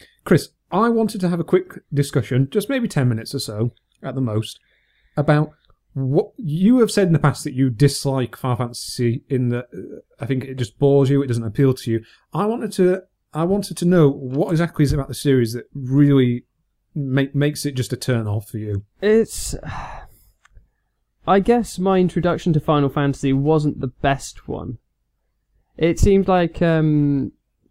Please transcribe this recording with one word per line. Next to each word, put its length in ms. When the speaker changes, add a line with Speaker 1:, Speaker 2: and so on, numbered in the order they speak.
Speaker 1:
Chris, 240
I 160
wanted 320
to 80
have 100
a 60
quick 340
discussion, 560
just 180
maybe 200
ten 200
minutes 240
or 60
so 320
at 140
the 40
most, 380
about 360
what 440
you 420
have 100
said 160
in 60
the 80
past 240
that 100
you 160
dislike 640
Final 200
Fantasy 720
in 220
the, 100
uh, 400
I 60
think 180
it 120
just 240
bores 280
you, 140
it 60
doesn't 160
appeal 300
to 180
you. 120
I 120
wanted 260
to, 300
I 100
wanted 340
to 60
know 260
what 420
exactly 320
is 80
it 40
about 120
the 60
series 400
that 100
really 680
make, 400
makes 320
it 80
just 180
a 40
turn 300
off 220
for 100
you. 260
Speaker 2:
It's, 580
<sighs> 1700
I 140
guess 380
my 200
introduction 560
to 60
Final 280
Fantasy 440
wasn't 480
the 80
best 600
one. 300
It 220
seemed 280
like, 360
um, 680